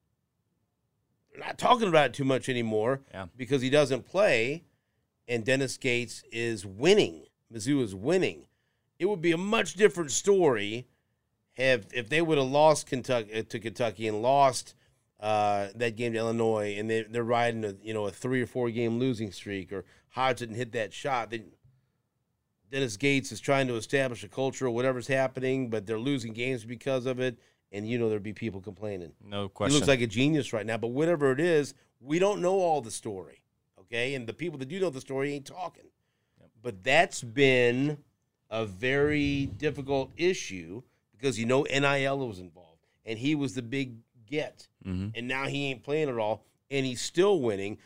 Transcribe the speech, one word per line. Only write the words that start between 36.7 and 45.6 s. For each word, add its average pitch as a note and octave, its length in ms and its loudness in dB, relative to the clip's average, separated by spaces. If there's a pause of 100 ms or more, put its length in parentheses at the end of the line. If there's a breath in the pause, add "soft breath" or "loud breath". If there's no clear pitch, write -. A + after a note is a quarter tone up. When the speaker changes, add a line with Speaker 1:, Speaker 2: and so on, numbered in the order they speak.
Speaker 1:
that's D#3 400 4
been C3 760 4 (520)
a A2 160 -2
very C#3+ 800 0 (120)
difficult C#3 600 -4
issue G#2 640 -4 (340)
because, B2+ 240 -2
you A2+ 60 0
know, B2+ 180 4
N C#3 220 0
I C#3 180 2
L C3+ 240 -2
was G2 120 -10
involved, E2+ 460 -20 (200)
and A2 120 -6
he C#3+ 180 0
was C#3 200 -2
the C3+ 60 -6
big B2 340 -4 (300)
get. C#3 420 -8 (180)
Speaker 2:
Mm-hmm. F#2+ 300 -4
Speaker 1:
And A#2 120 -8
now C3 180 -2
he C#3 220 -2